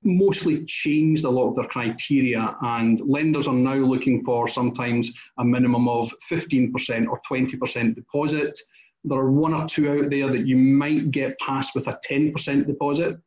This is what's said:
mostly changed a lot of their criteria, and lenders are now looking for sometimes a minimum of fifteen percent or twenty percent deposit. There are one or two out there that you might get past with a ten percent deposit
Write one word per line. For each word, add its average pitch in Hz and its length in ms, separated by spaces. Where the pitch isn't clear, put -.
mostly 180 600
changed 156 580
a 139 60
lot 127 180
of - 80
their 123 140
criteria, 117 840
and 113 360
lenders 147 480
are 135 60
now 131 220
looking 131 500
for 120 240
sometimes 120 640
a 120 80
minimum 123 420
of 117 260
fifteen 127 500
percent 117 340
or - 180
twenty 131 300
percent 120 400
deposit. 147 640
There 139 120
are 135 140
one 156 220
or 156 120
two 151 240
out 143 200
there 139 200
that 127 160
you 131 120
might 143 540
get 135 280
past 135 340
with 135 140
a - 160
ten 151 300
percent 143 340
deposit 143 600